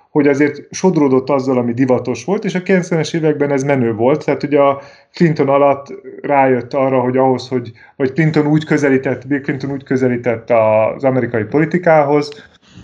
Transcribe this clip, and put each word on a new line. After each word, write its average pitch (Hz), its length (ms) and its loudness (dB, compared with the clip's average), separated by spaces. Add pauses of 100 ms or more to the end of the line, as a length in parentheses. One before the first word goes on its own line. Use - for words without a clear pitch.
hogy 143 180 2
azért 143 440 0
sodródott 143 580 2
azzal, 131 280 0
ami 120 160 -2
divatos 123 520 -2
volt, 208 200 -4
és 170 100 -4
a 180 80 -2
kilencvenes 175 500 -2
években 151 380 0
ez 135 120 -2
menő 131 300 0
volt, 127 320 0
tehát 139 180 -2
ugye 143 160 0
a 139 220 2 (320)
Clinton 151 360 2
alatt 139 380 2 (340)
rájött 135 520 0
arra, 135 260 0
hogy 123 180 -2
ahhoz, 131 300 0
hogy, 120 240 -6 (240)
vagy 135 180 -2
Clinton 151 340 2
úgy 156 180 0
közelített, 135 640 0
Bill 139 140 -2
Clinton 135 300 -6
úgy 139 120 -8
közelített 123 680 -2
az 110 540 2
amerikai 120 400 -2
politikához, 151 1080 0 (340)